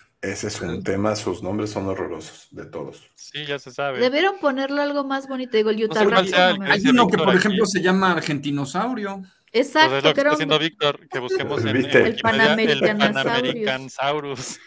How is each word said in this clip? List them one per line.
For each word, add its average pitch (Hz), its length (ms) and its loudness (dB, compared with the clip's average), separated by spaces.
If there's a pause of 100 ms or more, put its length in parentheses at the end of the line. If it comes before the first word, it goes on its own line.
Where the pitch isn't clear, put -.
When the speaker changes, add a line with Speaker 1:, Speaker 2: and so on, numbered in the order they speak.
(220)
Speaker 1:
ese 95 260 -6
es - 120 -8
un 92 240 -6
tema, 101 320 0
sus 92 260 -6
nombres 104 280 -4
son 101 180 -6
horrorosos, 87 640 -8
de 82 140 -16
todos. 73 500 -14
Speaker 2:
Sí, - 280 -14
ya 143 140 -6
se 135 140 -16
sabe. 139 260 -4
Speaker 3:
Debieron 311 420 0
ponerle 277 400 -2
algo 285 240 -2
más 269 240 -6
bonito, 254 280 -6
digo, 214 140 2
el 214 60 0
Speaker 2:
No 220 60 -2
sé 220 60 0
cuál 220 160 2
Speaker 3:
Yutarashi 190 260 4
Speaker 2:
sea 180 200 4
el 175 40 0
Speaker 3:
no 190 60 -6
me 190 60 -6
Speaker 2:
que 185 60 2
Speaker 4:
Hay 202 60 4
Speaker 2:
dice 233 120 4
Speaker 4:
uno 247 120 6
que, 226 60 8
Speaker 2:
Víctor 165 180 2
Speaker 4:
por - 80 4
Speaker 2:
aquí. 185 40 6
Speaker 4:
ejemplo, 208 280 2
se 175 160 -2
llama 185 300 2
Argentinosaurio. 160 1080 -4
Speaker 2:
Pues - 460 -4
Speaker 3:
Exacto, 311 320 2
Speaker 2:
es 277 60 -2
lo 311 60 6
que 294 40 2
Speaker 3:
que 277 80 2
era 294 80 4
Speaker 2:
está 302 140 0
Speaker 3:
un 151 80 0
Speaker 2:
haciendo 156 60 4
Víctor, 147 500 -2
que 135 100 -4
busquemos 127 440 -2
en, - 60 0
en - 60 0
Speaker 1:
¿Viste? 123 280 4
Speaker 2:
Wikipedia - 40 4
el 226 80 0
Speaker 3:
El - 80 -8
Panamericansaurus. 208 1000 2
Speaker 2:
Panamericansaurus. 135 1400 -4